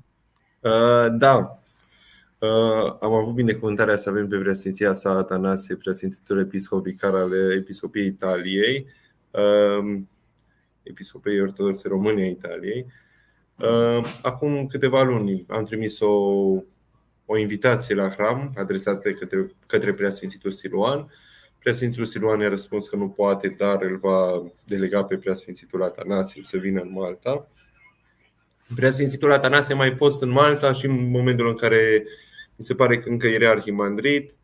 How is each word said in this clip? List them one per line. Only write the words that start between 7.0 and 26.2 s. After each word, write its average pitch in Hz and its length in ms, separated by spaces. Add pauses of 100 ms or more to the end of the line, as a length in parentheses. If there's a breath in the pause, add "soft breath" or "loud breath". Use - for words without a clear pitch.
al 92 160 (260)
Episcopiei 98 500
Italiei, 95 800 (440 soft breath)
um, 104 800 (760)
Episcopiei - 580
Ortodoxe 98 480
Române 98 340
a 95 40
Italiei. 90 600 (680 soft breath)
Uh, 117 500 (160)
acum 139 440
câteva 135 360
luni 104 460
am 110 160
trimis 110 360
o, - 80 (1160)
o 110 100
invitație 107 580
la 98 140
hram 123 480
adresată 98 540
către, 95 400 (160)
către 98 260
Preasfințitul 98 580
Siluan. 117 640 (460 soft breath)
Preasfințitul 120 460
Siluan 110 360
i-a 104 80
răspuns 101 400
că - 80
nu 101 120
poate, 98 500
dar 101 240
îl 92 140
va 92 460 (240)
delega 95 380
pe 95 120
Preasfințitul 92 640
Atanasie 95 600